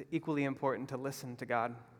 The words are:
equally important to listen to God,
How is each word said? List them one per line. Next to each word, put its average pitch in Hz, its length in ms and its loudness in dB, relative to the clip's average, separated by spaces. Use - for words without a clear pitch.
equally 151 320 2
important 135 460 2
to 135 80 -4
listen 135 400 -6
to 123 100 -8
God, 120 280 2